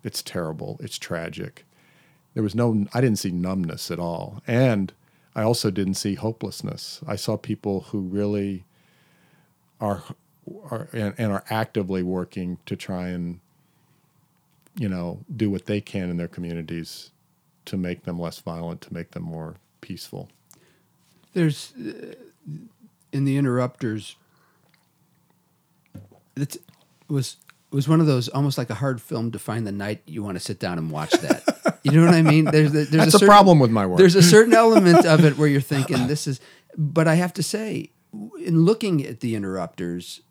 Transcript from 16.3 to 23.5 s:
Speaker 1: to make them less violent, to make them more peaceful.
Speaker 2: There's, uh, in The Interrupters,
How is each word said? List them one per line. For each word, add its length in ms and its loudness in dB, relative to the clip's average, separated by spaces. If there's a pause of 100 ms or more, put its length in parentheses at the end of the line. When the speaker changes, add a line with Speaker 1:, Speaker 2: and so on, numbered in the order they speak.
Speaker 1:
to 100 -8
make 280 -6
them 160 -8
less 180 -8
violent, 440 -10
to 120 -16
make 160 -14
them 140 -12
more 320 -12 (240)
peaceful. 480 -16 (1080)
Speaker 2:
There's, 440 -2
uh, 360 -14 (1000)
in 120 -2
The 120 0
Interrupters, 800 -4 (2250)